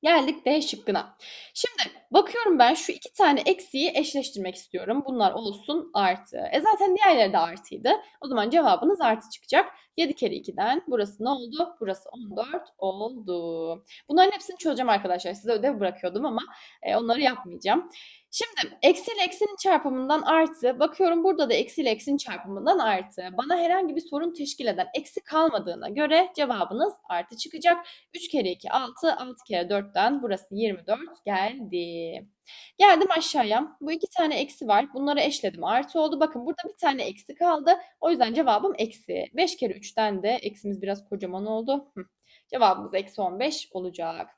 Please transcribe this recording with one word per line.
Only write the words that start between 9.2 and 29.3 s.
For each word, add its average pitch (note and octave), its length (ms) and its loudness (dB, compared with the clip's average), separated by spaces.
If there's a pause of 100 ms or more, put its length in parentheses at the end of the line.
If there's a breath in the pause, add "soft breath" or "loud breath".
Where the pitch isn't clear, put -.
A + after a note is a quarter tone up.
çıkacak. - 440 0 (240 loud breath)
Yedi D#4 180 0
kere - 200 -2
ikiden A#3 520 -2
burası G#3 360 -2
ne A#3+ 60 0
oldu? C#4 500 -4
Burası F#3+ 300 -6
on A3 280 -12
dört C#4+ 300 -6 (100)
oldu. F3+ 1080 -6 (240 loud breath)
Bunların F#4 220 6
hepsini F#4 260 -10
çözeceğim B3+ 320 -2
arkadaşlar. F3+ 440 0
Size G#3+ 180 -6
ödev A3+ 280 0
bırakıyordum F#3 460 -4
ama, A#3+ 160 -2 (420 loud breath)
e, G3 120 0
onları A#3 260 0
yapmayacağım. A3 680 0 (420 loud breath)
Şimdi - 500 -6
eksi F#4 320 4
ile G#4 100 0
eksinin G4+ 320 -2
çarpımından D4 680 2
artı. D4+ 580 2
Bakıyorum E4 440 2
burada E4 260 2
da A#3 40 4
eksi - 280 0
ile C4 80 0
eksinin B3 280 -2
çarpımından G3+ 640 -2
artı. F#3+ 580 -2
Bana D4+ 200 0
herhangi E4+ 380 0
bir E4 60 -4
sorun E4 320 -6
teşkil C#4+ 320 -8
eden G#3 280 -2
eksi - 300 -8
kalmadığına A#3 680 -2
göre D4+ 460 2
cevabınız B3 580 -2 (160)
artı F3 280 -6
çıkacak. D#4+ 480 0 (300 loud breath)
Üç F4 140 -12
kere G#3 220 0
iki, - 200 -8
altı, C4 420 0
altı B3+ 340 -10